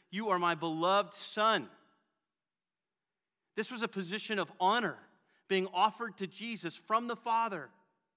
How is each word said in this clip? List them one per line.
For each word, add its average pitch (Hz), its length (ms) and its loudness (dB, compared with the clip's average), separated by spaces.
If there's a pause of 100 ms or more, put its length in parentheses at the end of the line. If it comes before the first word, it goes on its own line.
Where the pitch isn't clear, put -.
(100)
"You 214 200 -4
are 180 80 4
my 175 160 4
beloved 170 600 2
Son." 208 560 0 (1800)
This 214 160 -4
was 233 120 -6
a 233 60 -2
position 196 500 -4
of 175 220 -2
honor 190 480 2 (400)
being 185 200 2
offered 202 500 0
to 196 80 -6
Jesus 185 500 -8
from 233 300 0
the 233 100 -4
Father. 226 540 -2 (460)